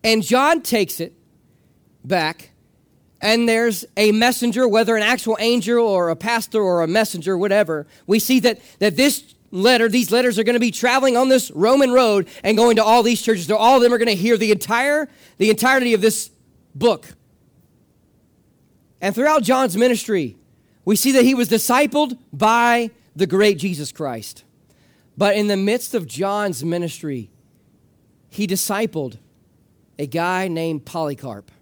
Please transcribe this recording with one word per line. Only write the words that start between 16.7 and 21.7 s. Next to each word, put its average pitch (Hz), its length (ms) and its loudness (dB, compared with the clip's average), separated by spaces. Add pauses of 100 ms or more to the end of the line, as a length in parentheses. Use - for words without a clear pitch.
book. 196 400 -2 (1900)
And 190 120 -4
throughout 294 300 0
John's 254 320 0
ministry, 208 600 0 (480)
we 208 100 2
see 269 160 0
that 262 140 6
he 262 80 4
was 240 160 -2
discipled 262 680 0 (140)